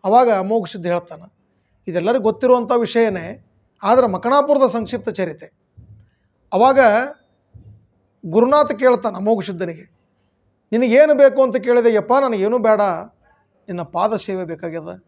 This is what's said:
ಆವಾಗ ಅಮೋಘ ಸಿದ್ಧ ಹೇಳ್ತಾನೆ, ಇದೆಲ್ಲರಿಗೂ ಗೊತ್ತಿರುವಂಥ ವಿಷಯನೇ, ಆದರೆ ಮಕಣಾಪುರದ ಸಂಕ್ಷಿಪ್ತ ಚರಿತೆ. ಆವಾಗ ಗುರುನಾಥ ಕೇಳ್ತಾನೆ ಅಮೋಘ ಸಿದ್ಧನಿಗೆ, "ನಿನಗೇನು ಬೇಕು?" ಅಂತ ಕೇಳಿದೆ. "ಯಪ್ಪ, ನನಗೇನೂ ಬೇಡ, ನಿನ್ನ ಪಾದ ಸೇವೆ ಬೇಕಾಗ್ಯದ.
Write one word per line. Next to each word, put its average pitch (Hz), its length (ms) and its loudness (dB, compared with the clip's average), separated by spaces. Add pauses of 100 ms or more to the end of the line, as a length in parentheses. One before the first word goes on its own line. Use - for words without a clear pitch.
ಆವಾಗ 233 260 4
ಅಮೋಘ 196 340 -2
ಸಿದ್ಧ 175 220 -14
ಹೇಳ್ತಾನೆ, 175 460 -8 (540)
ಇದೆಲ್ಲರಿಗೂ 190 360 -2
ಗೊತ್ತಿರುವಂಥ 233 480 2
ವಿಷಯನೇ, 226 720 -2 (380)
ಆದರೆ 240 240 4
ಮಕಣಾಪುರದ 269 600 0
ಸಂಕ್ಷಿಪ್ತ 226 420 -6
ಚರಿತೆ. 170 420 -8 (1000)
ಆವಾಗ 254 260 4 (1500)
ಗುರುನಾಥ 254 460 2
ಕೇಳ್ತಾನೆ 240 460 0
ಅಮೋಘ 202 280 -2
ಸಿದ್ಧನಿಗೆ, 175 400 -10 (840)
"ನಿನಗೇನು 254 420 4
ಬೇಕು?" 269 300 4
ಅಂತ 247 120 -2
ಕೇಳಿದೆ. 233 380 2
"ಯಪ್ಪ, 214 200 0
ನನಗೇನೂ 240 440 -2
ಬೇಡ, 220 240 2 (880)
ನಿನ್ನ 175 140 -10
ಪಾದ 202 340 -4
ಸೇವೆ 190 300 -8
ಬೇಕಾಗ್ಯದ. 165 640 -14